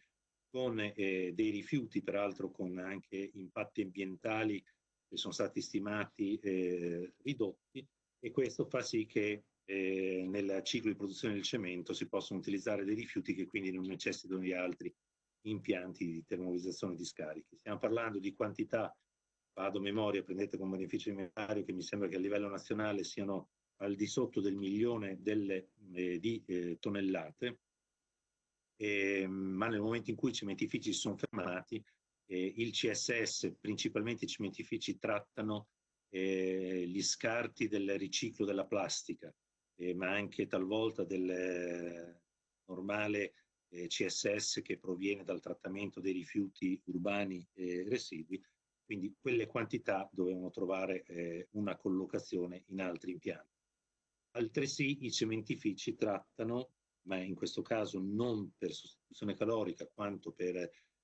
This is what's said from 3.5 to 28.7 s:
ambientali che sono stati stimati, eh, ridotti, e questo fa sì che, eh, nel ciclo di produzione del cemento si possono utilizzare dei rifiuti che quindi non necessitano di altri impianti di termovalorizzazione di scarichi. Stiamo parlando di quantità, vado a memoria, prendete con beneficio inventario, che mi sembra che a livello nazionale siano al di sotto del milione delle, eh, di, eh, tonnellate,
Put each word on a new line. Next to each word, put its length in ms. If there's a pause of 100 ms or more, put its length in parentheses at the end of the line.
ambientali 800
che 560
sono 160
stati 280
stimati, 760
eh, 760 (100)
ridotti, 640 (320)
e 120
questo 340
fa 160
sì 260
che, 380 (200)
eh, 640
nel 360
ciclo 280
di 40
produzione 380
del 100
cemento 500
si 140
possono 320
utilizzare 440
dei 100
rifiuti 400
che 140
quindi 240
non 140
necessitano 540
di 140
altri 400 (520)
impianti 600
di 180
termovalorizzazione 720
di 80
scarichi. 540
Stiamo 220
parlando 400
di 140
quantità, 640 (580)
vado 260
a 20
memoria, 420
prendete 340
con 120
beneficio 400
inventario, 540
che 100
mi 80
sembra 260
che 80
a 40
livello 280
nazionale 560
siano 460 (280)
al 180
di 100
sotto 340
del 160
milione 640
delle, 520 (220)
eh, 260
di, 260
eh, 340
tonnellate, 800 (1200)